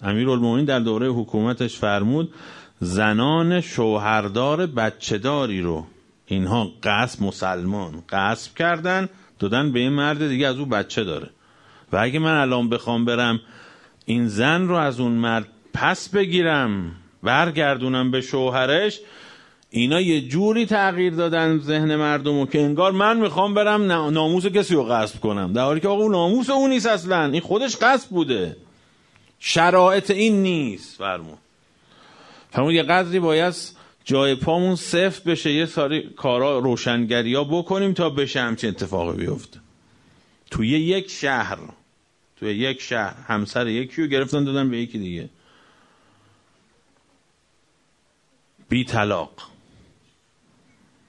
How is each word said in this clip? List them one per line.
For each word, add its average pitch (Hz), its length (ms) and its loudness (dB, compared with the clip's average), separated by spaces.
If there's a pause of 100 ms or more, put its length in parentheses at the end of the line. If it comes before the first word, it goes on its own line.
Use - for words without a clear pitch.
امیرالمومنین 120 640 0
در 135 160 0
دوره 113 280 0
حکومتش 117 680 -2
فرمود 107 580 0 (460)
زنان 117 800 2
شوهردار 110 1040 0
بچه‌داری 117 960 -2
رو 82 260 -4 (400)
اینها 95 440 0 (120)
غصب، 110 400 0
مسلمان 92 880 -4
غصب 98 440 -2
کردن، 175 540 -2 (300)
دادن 127 340 0
به 120 80 0
یه 127 100 0
مرد 147 380 -2
دیگه، 135 180 0
از 131 120 -2
اون 143 100 -6
بچه 107 360 -2
داره. 76 260 -8 (600)
و 92 40 0
اگه 127 220 0
من 160 220 2
الان 127 280 2
بخوام 117 360 -2
برم 120 360 2 (640)
این 117 240 0
زن 151 400 2
رو 180 60 0
از 143 260 0
اون 120 120 2
مرد 117 360 0 (260)
پس 165 340 0
بگیرم، 151 840 0 (300)
برگردونم 131 880 2
به 131 100 0
شوهرش، 131 800 0 (720)
اینا 131 300 0
یه 160 200 2
جوری 202 460 0
تغییر 185 480 0
دادن 165 440 0
ذهن 151 380 0
مردم 147 440 0
رو 135 60 0
که 151 140 0
انگار 151 320 2
من 208 240 4
می‌خوام 202 380 0
برم 208 340 2
نا-، 156 240 0
ناموس 160 340 2
کسی 190 280 0
رو 139 100 4
غصب 113 360 0
کنم، 101 320 -2
در 120 100 0
حالی 147 180 0
که 190 80 0
آقا 202 140 2
اون 214 100 2
ناموس 196 380 2
اون 269 200 4
نیست 240 160 0
اصلاً، 180 380 2
این 143 160 0
خودش 220 360 -2
غصب 247 340 2
بوده. 127 460 -2 (840)
شرایط 185 720 4
این 208 320 2
نیست. 151 540 -2
فرمود، 85 420 -8 (1120)
فرمود: 147 240 2
«یه 165 80 4
قدری 175 380 0
باید 165 340 2 (500)
جای 135 300 2
پامون 170 400 0
سفت 175 500 -2
بشه، 165 280 0
یه 160 140 0
سری 156 360 -2 (140)
کارا، 131 420 0
روشنگری‌ها 120 840 0
بکنیم 185 480 0
تا 170 180 0
بشه 139 300 -2
همچین 113 300 -2
اتفاقی 90 560 -4
بیفته.» - 340 -8 (880)
توی 110 180 -2
یک 175 420 0
شهر، 113 480 -2 (800)
توی 107 180 -4
یک 131 280 -4
شهر 104 320 -4 (120)
همسر 113 400 -2
یکی 127 360 -4
رو 151 60 -2
گرفتن 139 360 0
دادن 135 260 0
به 117 80 -4
یکی 120 200 -6
دیگه، 87 300 -8 (3500)
بی 123 160 0
طلاق. 101 460 0 (1800)